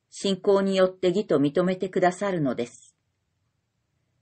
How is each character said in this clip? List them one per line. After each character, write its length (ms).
信 260
仰 240
に 160
よ 100
っ 40
て 180
義 180
と 120
認 260
め 120
て 120
く 120
だ 120
さ 180
る 100
の 140
で 120
す。 300